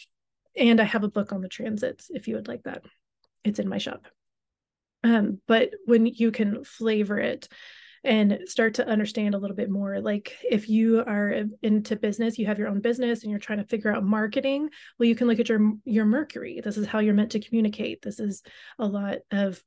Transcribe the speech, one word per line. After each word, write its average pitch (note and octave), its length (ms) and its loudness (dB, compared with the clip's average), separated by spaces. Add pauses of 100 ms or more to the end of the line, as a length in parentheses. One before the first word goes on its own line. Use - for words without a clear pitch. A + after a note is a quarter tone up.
(560)
And A#3 240 6
I G#3+ 40 6
have G#3 180 0
a G#3 80 0
book G#3 220 -2
on G3 80 -4
the F#3 80 -8
transits - 600 -6
if A3+ 200 -10
you A3+ 80 -2
would G#3+ 100 -8
like A#3+ 160 -12
that. - 220 -12 (580)
It's G#3 160 -2
in G3 100 -2
my G3 100 -4
shop. - 280 -10 (960)
Um, G#3+ 460 2
but A3+ 220 4 (160)
when A3+ 200 6
you A#3 240 2
can G#3+ 320 -2
flavor G#3+ 560 -2
it - 300 -4 (540)
and G#3+ 440 4
start A3+ 260 0
to B3 160 -2
understand G#3 460 -2
a G3+ 40 -2
little G3+ 160 -6
bit G3 140 -4
more, G3 320 -4
like, G#3 420 -4
if A3 280 0
you A3+ 300 4
are G#3 440 -2 (180)
into G#3+ 340 0
business, A3+ 420 -2
you G#3+ 80 0
have G#3 120 -2
your G#3+ 100 -2
own G3+ 120 -2
business A#3 420 -2
and G#3+ 80 -8
you're G#3 80 -4
trying G#3 200 -6
to G3+ 80 -6
figure G#3+ 280 -2
out A3+ 80 -2
marketing, B3+ 680 0 (280)
well, A#3 80 4
you A#3 80 6
can A#3+ 120 0
look A3+ 120 4
at A#3 120 2
your, G#3+ 240 4 (100)
your G#3+ 220 2
Mercury. - 580 -2
This G#3 140 -6
is G#3 80 -2
how G#3+ 140 -2
you're G#3+ 120 4
meant G#3 200 2
to G#3+ 80 -2
communicate. G#3+ 600 -2
This G#3 180 -10
is G#3 240 -6 (360)
a A3+ 80 -2
lot G3+ 320 -4 (140)
of G3 340 -2